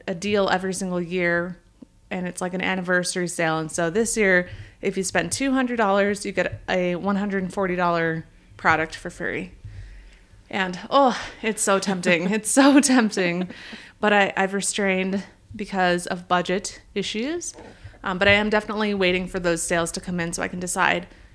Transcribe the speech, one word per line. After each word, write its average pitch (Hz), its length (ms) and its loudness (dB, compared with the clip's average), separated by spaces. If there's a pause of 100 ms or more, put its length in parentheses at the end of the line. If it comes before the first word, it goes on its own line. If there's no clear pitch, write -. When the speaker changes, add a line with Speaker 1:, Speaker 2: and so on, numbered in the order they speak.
Speaker 1:
a 196 80 -6
deal 196 360 0
every 185 240 0
single 180 260 -4
year, 175 580 -2 (520)
and 180 180 -6
it's 175 140 -8
like 180 120 -4
an 185 80 -4
anniversary 180 680 0
sale. 160 280 0
And 156 140 -4
so 170 180 0
this 220 280 -2
year, 185 320 4 (320)
if 190 160 -2
you 190 60 -2
spend 175 280 -2
two 269 220 0
hundred 247 240 0
dollars, 202 480 2
you 202 80 -6
get - 340 -2
a 180 280 0
one 196 200 -2
hundred 196 280 -2
and 180 100 -6
forty 185 240 -2
dollar 165 480 0 (320)
product 160 360 2
for - 160 -12
free. 175 420 -6 (1000)
And, 185 280 -4 (120)
oh, 262 280 4 (240)
it's 220 200 -2
so 196 180 4
tempting. 180 500 2
Speaker 2:
<laughs> - 20 2
Speaker 1:
It's 214 200 -2
so 277 300 8
tempting. 190 680 2 (500)
But 185 140 2
I, 202 220 4
I've 190 180 0
restrained 190 680 0 (320)
because 185 520 0
of 180 200 -6
budget 180 540 -2 (140)
issues. 247 580 -4 (500)
Um, 185 140 -4
but 196 100 4
I 202 40 8
am 208 180 4
definitely 208 440 0
waiting 185 340 0
for 185 120 -6
those 170 220 0
sales 170 320 0
to - 80 -8
come 180 180 -4
in 170 140 -4
so 180 80 -6
I 180 60 -2
can 185 120 -8
decide, 175 480 0 (280)